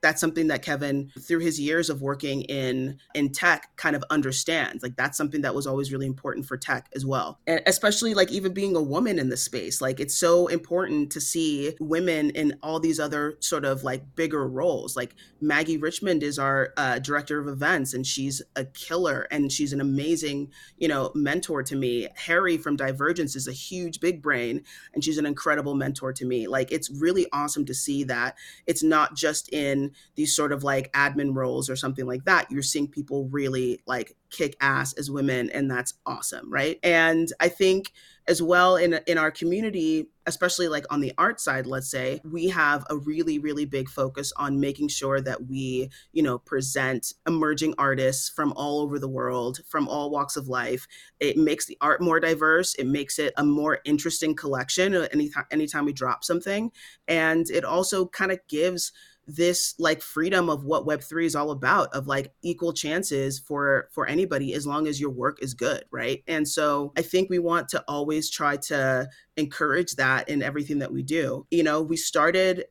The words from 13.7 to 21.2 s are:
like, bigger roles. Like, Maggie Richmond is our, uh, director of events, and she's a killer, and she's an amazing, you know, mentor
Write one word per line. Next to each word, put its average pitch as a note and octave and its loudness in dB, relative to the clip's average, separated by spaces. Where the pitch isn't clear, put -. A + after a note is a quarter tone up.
like, C3 -6
bigger D3+ 0
roles. C3 -2
Like, B2 -6
Maggie D3+ 2
Richmond D#3+ 0
is D3 -2
our, C3+ 2
uh, C3 0
director D3 -2
of C#3+ -6
events, C#3 0
and C3 -2
she's C3+ -4
a C3 -4
killer, D#3 -2
and C#3+ 2
she's C#3+ -2
an C#3 0
amazing, C#3+ 0
you E3 0
know, C3+ 0
mentor D3 0